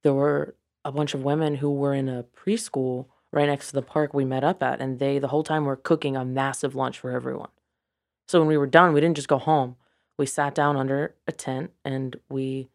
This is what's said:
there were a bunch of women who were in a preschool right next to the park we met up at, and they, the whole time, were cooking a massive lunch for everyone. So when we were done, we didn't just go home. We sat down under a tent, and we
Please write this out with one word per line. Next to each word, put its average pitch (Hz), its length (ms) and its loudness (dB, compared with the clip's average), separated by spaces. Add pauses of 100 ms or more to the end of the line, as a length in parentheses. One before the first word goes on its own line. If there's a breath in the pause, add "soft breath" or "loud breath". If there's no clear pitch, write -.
there 143 120 4
were 143 400 0 (300)
a 143 80 -6
bunch 147 220 -2
of 135 100 -6
women 147 320 0
who 143 160 -2
were 139 220 0
in 135 140 -2
a 123 160 -6
preschool 131 800 -4 (260)
right 147 140 2
next 143 220 -2
to - 60 -16
the 135 80 -2
park 151 300 -2
we 139 120 0
met 131 200 0
up 165 180 2
at, 131 180 -2
and 131 180 -6
they, 139 200 0
the 135 100 -2
whole 151 140 0
time, 156 220 0
were 135 120 -2
cooking 147 400 0
a 131 80 -4
massive 135 500 -2
lunch 131 240 -4
for 127 120 -8
everyone. 127 400 -6 (800)
So 175 100 4
when 156 100 6
we 156 100 4
were 143 80 2
done, 165 260 8
we 147 80 6
didn't 165 160 2
just 139 120 -8
go 139 100 4
home. 131 380 0 (420)
We 139 80 0
sat 143 280 -2
down 147 220 2
under 135 380 -2 (120)
a 160 60 -6
tent, 135 380 -8 (140)
and 131 320 -6 (120)
we 135 460 -6